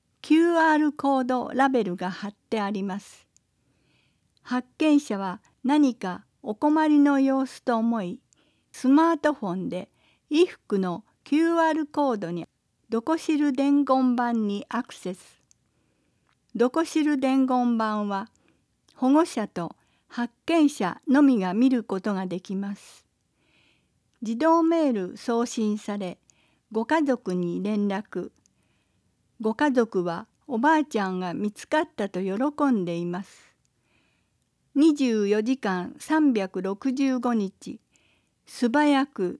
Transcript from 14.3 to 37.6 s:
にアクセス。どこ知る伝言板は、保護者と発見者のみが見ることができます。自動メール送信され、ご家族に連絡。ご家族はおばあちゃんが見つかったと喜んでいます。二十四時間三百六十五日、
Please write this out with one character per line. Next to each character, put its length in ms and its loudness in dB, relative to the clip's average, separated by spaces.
に 360 -2
ア 140 -4
ク 100 -16
セ 200 -10
ス。 280 -20
ど 160 2
こ 120 -2
知 200 -2
る 140 0
伝 280 2
言 300 0
板 300 -2
は、 240 -6
保 140 0
護 140 6
者 240 -4
と 280 -10
発 260 -8
見 220 4
者 400 -2
の 140 6
み 160 6
が 160 -2
見 160 4
る 140 2
こ 180 -4
と 120 -2
が 120 -4
で 160 -6
き 140 -10
ま 200 -8
す。 300 -20
自 160 -6
動 260 4
メ 260 2
ー 220 -2
ル 60 -18
送 280 -2
信 320 -2
さ 200 -8
れ、 200 -10
ご 140 -4
家 180 2
族 300 -2
に 300 -2
連 240 -2
絡。 440 -6
ご 140 -2
家 160 2
族 340 0
は 220 -6
お 100 -6
ば 200 4
あ 60 2
ち 160 -4
ゃ 80 -2
ん 120 -4
が 160 -6
見 160 -4
つ 160 -20
か 140 0
っ 140 -4
た 140 -4
と 140 -6
喜 480 -2
ん 140 0
で 100 -4
い 100 -6
ま 160 -6
す。 320 -20
二 220 4
十 320 0
四 160 0
時 160 -2
間 400 -4
三 340 2
百 300 -2
六 280 -4
十 280 0
五 160 -2
日、 440 -6